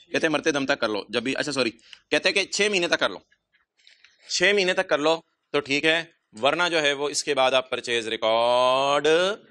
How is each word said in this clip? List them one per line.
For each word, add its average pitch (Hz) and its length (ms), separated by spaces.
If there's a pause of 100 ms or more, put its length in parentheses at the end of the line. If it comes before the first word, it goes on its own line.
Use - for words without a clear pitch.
(120)
कहते 147 160
हैं 156 60
मरते 160 180
दम 139 140
तक 139 160
कर 113 80
लो, 104 220
जब 117 120
भी, 131 100
अच्छा 131 180
sorry, 127 180
कहते - 600
हैं 190 60
कि 196 120
छह 208 220
महीने 180 180
तक 160 120
कर 123 120
लो, 90 100 (1080)
छह 185 240
महीने 185 200
तक 185 160
कर 151 100
लो 156 160 (380)
तो 147 80
ठीक 139 240
है, 160 240 (280)
वरना 151 320
जो 165 100
है 143 140
वो 143 160
इसके 147 240
बाद 131 200
आप 131 180
परचेज 120 360
record 123 1000 (440)